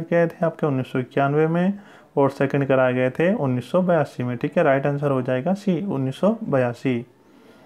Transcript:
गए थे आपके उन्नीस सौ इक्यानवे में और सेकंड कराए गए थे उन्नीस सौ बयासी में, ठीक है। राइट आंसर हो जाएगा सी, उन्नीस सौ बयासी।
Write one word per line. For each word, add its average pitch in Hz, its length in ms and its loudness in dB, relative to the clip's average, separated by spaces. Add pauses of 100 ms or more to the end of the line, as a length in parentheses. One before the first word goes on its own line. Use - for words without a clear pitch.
(120)
गए 170 160 2
थे 165 180 -4
आपके 160 220 -2
उन्नीस 131 240 -2
सौ 135 80 -2
इक्यानवे 139 480 0
में 180 320 0 (380)
और 139 120 4
सेकंड 139 380 0
कराए 131 260 2
गए 127 160 0
थे 165 260 0
उन्नीस 127 360 -2
सौ 180 100 2
बयासी 165 420 0
में, 123 140 -4
ठीक 151 200 -4
है। 175 60 4
राइट 139 240 2
आंसर 143 240 0
हो 131 100 0
जाएगा 131 340 -2
सी, 185 300 -2
उन्नीस 135 340 -4
सौ 214 240 2
बयासी। 123 600 -2 (600)